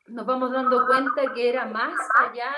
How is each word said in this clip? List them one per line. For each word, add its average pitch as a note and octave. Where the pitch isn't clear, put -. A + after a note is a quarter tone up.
nos A#3+
vamos B3+
dando B3+
cuenta C4+
que A#3+
era B3
más A3+
allá A#3+